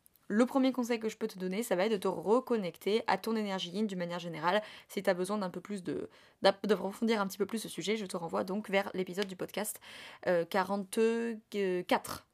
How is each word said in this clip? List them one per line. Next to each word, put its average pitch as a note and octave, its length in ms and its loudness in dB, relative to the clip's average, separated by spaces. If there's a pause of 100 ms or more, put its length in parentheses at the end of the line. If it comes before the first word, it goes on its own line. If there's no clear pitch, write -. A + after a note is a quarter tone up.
(280)
le A3 180 4
premier C4 260 4
conseil A#3+ 280 0
que A3 80 -4
je G#3+ 100 -8
peux A3 100 -4
te G#3 100 -12
donner, F#3 260 -2
ça G3 120 0
va F3+ 100 4
être A3+ 60 2
de G#3+ 60 4
te F#3 100 0
reconnecter G3 1000 0
à G3 100 4
ton A3 180 -2
énergie F#3+ 340 -2
yin G3+ 160 -2
d'une F#3+ 140 -4
manière F3 200 -4
générale. E3+ 440 2 (240)
Si G3+ 160 -4
t'as G3 100 4
besoin F#3 240 -2
d'un F#3 140 -2
peu F3+ 100 -8
plus G3+ 220 -8
de, - 260 -4 (320)
d'ap-, G3+ 240 4
d'approfondir G#3 560 2
un G3 60 0
petit F#3+ 100 -8
peu G#3 80 2
plus A3 140 -2
ce F3 100 -6
sujet, F3+ 260 -2
je G#3+ 100 -4
te F#3 120 -4
renvoie F3 260 -2
donc G3 260 -4
vers G3 240 2
l'épisode F#3 340 -2
du F#3+ 80 -10
podcast, - 440 -4 (480)
euh, F3 180 4
quarante-quatre. G3+ 1900 0